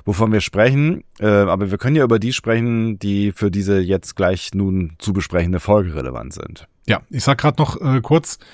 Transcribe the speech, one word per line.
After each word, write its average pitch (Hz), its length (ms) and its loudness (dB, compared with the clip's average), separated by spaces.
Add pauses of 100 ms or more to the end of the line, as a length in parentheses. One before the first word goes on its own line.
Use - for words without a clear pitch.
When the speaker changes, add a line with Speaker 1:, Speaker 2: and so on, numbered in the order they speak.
Speaker 1:
wovon 107 260 0
wir 110 100 4
sprechen. 135 600 2 (160)
Äh, 107 80 0
aber 101 420 4
wir 101 80 -2
können 143 200 0
ja 139 80 4
über 113 140 4
die 110 120 -4
sprechen, 113 680 -2
die 101 360 -2
für 101 180 -2
diese 98 280 0
jetzt 92 360 -2
gleich 92 380 -2
nun 95 460 -2
zu - 120 -4
besprechende 90 480 0
Folge 95 360 0
relevant 64 380 -10
sind. - 320 -16 (220)
Speaker 2:
Ja, 113 220 0
ich - 160 -8
sag 139 140 2
grad 151 200 0
noch, - 220 -2
äh, 131 200 0
kurz - 380 0 (140)